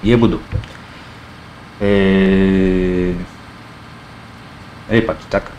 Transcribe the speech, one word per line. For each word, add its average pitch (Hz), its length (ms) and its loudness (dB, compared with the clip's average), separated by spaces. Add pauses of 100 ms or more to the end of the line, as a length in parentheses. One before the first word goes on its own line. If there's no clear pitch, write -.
Jebudu. 110 360 4 (1400)
Yy, 95 1300 4 (1700)
rypacz, 107 300 0 (120)
tak? 101 120 0 (160)